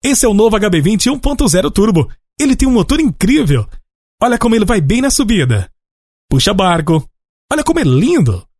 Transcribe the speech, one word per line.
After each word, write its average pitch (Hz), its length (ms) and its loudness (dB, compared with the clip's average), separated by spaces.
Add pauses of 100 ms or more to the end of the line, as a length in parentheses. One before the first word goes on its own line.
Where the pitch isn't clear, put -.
Esse 262 200 0
é 233 40 2
o 208 60 0
novo 220 200 4
H 208 160 0
B 170 100 0
vinte 208 300 0
um 285 80 -4
ponto 277 300 -2
zero 160 200 0
Turbo. 196 400 0 (320)
Ele 269 140 2
tem 262 140 0
um 254 40 2
motor 247 280 0
incrível. 190 680 0 (540)
Olha 254 160 0
como 233 160 0
ele 220 100 2
vai 214 160 0
bem 185 200 0
na 269 100 -2
subida. 143 580 -2 (600)
Puxa 143 240 0
barco. 165 500 0 (480)
Olha 294 120 -2
como 339 160 0
é 240 40 -2
lindo. 135 640 0 (140)